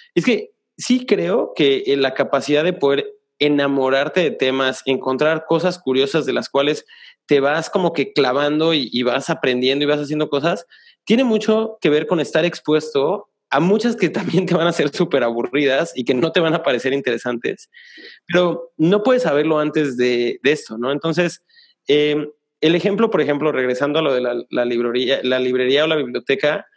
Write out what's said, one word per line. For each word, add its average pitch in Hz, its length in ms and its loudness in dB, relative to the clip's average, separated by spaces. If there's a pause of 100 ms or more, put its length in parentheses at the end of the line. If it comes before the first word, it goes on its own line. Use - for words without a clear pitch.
(160)
es 175 100 0
que 233 260 0 (260)
sí 254 280 0
creo 185 500 0
que, 139 320 2
eh, 139 80 2
la 135 180 0
capacidad 143 520 0
de 180 80 0
poder 139 360 0 (300)
enamorarte 139 840 2
de 156 100 0
temas, 131 540 0
encontrar 135 640 0
cosas 170 320 0
curiosas 135 460 0
de 127 80 -2
las 117 160 -4
cuales 143 360 0 (400)
te 143 140 4
vas 147 300 0
como 180 240 0
que 139 180 -2
clavando 147 600 0
y, 135 180 -2
y 120 120 -2
vas 123 260 -2
aprendiendo 135 540 0
y 143 40 -2
vas 147 120 0
haciendo 151 300 -4
cosas, 160 380 -2 (380)
tiene 247 200 4
mucho 220 560 0
que 160 80 2
ver 156 180 2
con 165 140 0
estar 160 240 0
expuesto 156 840 -2 (220)
a 135 100 2
muchas 214 380 2
que 170 120 0
también 175 360 -2
te 170 100 0
van 165 120 2
a 175 40 0
ser 160 180 0
súper 147 340 0
aburridas 131 720 0
y 117 100 -4
que 139 80 2
no 160 180 0
te 185 80 2
van 160 140 2
a 160 100 -2
parecer 127 300 0
interesantes, 123 760 -4 (560)
pero 175 520 0
no 185 260 4
puedes 254 200 2
saberlo 151 360 2
antes 151 380 -2
de, 120 440 0
de 135 100 2
esto, 147 260 -4
¿no? 123 160 -4
Entonces, 165 500 -2 (460)
eh, 147 400 0 (320)
el 160 140 4
ejemplo, 202 360 0
por 180 80 0
ejemplo, 147 320 0
regresando 131 480 0
a - 20 0
lo 147 120 0
de 127 80 0
la, 123 280 -4
la 123 140 -2
librería, 120 600 -2
la 127 160 0
librería 127 440 0
o 160 40 0
la 160 100 0
biblioteca, 139 680 -2 (120)